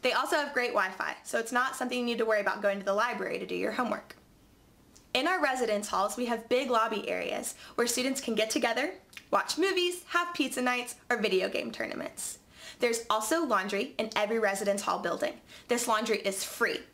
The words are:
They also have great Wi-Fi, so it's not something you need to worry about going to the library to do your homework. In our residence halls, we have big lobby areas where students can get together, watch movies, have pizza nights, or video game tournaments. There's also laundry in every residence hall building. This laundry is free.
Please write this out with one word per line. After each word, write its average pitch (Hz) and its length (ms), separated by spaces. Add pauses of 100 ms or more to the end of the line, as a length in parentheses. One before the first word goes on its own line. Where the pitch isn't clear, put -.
They 254 100
also 269 240
have 285 160
great 240 220
Wi-Fi, 196 480
so - 160
it's 226 140
not 254 240
something 247 220
you 247 60
need 240 140
to 226 80
worry 220 140
about 202 200
going 202 200
to 190 40
the 202 80
library 202 460
to 190 80
do 185 80
your 185 180
homework. 208 440 (1000)
In 262 140
our 370 120
residence 247 480
halls, 196 280
we 247 100
have 226 220
big 247 220
lobby 220 380
areas - 460 (220)
where 233 100
students 254 340
can 226 140
get 214 160
together, 254 440 (360)
watch - 260
movies, 359 520
have 349 260
pizza 262 260
nights, 247 360 (120)
or - 80
video 190 320
game - 220
tournaments. - 680 (420)
There's 233 280
also 226 380
laundry 202 500
in 220 200
every 214 240
residence 202 420
hall - 160
building. - 360 (340)
This 240 180
laundry 220 320
is 196 240
free. - 380 (140)